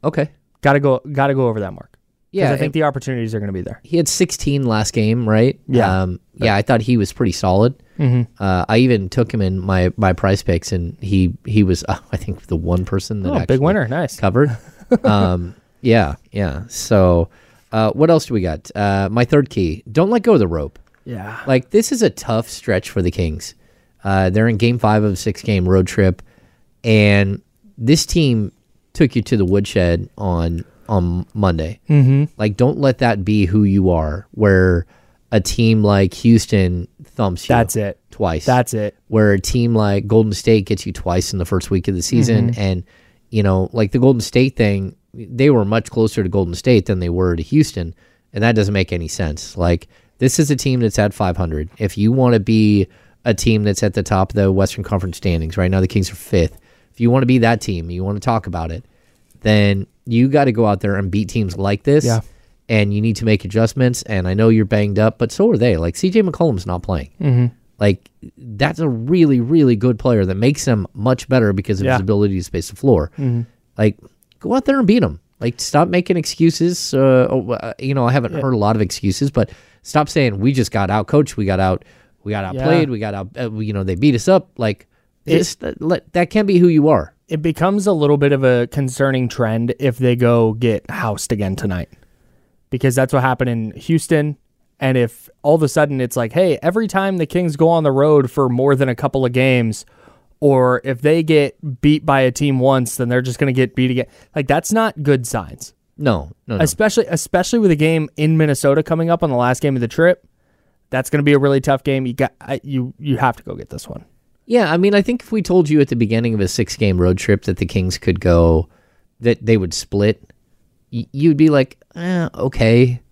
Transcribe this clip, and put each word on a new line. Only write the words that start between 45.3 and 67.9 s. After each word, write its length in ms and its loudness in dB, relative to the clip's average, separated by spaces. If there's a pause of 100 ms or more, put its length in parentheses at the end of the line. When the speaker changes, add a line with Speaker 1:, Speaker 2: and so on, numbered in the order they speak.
Speaker 1:
were 160 4
much 260 -2
closer 320 0
to 60 -2
Golden 260 -2
State 300 2
than 140 -2
they 100 -2
were 260 0
to 80 -4
Houston, 500 0 (400)
and 100 -4
that 120 2
doesn't 180 0
make 200 -2
any 140 -6
sense. 500 -8
Like, 300 0 (320)
this 200 0
is 120 2
a 40 2
team 240 -2
that's 200 0
at 140 0
five 240 -4
hundred. 400 -6
If 200 -6
you 140 2
wanna 280 2
be 480 2 (380)
a 80 0
team 300 0
that's 200 -2
at 100 -2
the 100 -2
top 280 -2
of 40 -6
the 160 2
Western 320 -2
Conference 340 -6
standings, 400 -4
right 140 0
now 100 0
the 60 0
Kings 240 -2
are 40 -16
fifth. 420 -2 (340)
If 100 -20
you 100 2
wanna 140 2
be 140 4
that 220 2
team, 280 -6
you 140 -6
wanna 160 -4
talk 280 -2
about 240 -6
it, 140 -12 (560)
then 460 2 (180)
you 220 2
gotta 240 2
go 140 0
out 160 0
there 140 -2
and 140 -4
beat 200 -2
teams 280 -4
like 260 -2
this, 220 4
Speaker 2:
Yeah. 160 2 (460)
Speaker 1:
and 260 0
you 80 -2
need 160 0
to 80 -6
make 200 0
adjustments, 580 0
and 240 -4
I 60 -2
know 160 4
you're 160 2
banged 340 0
up, 180 0
but 140 -4
so 200 0
are 60 0
they. 200 2
Like, 180 -4
C 140 -2
J 120 2
McCollum's 460 -2
not 160 -6
playing. 260 -6 (120)
Speaker 2:
Mm-hmm. 240 2 (340)
Speaker 1:
Like, 320 0 (260)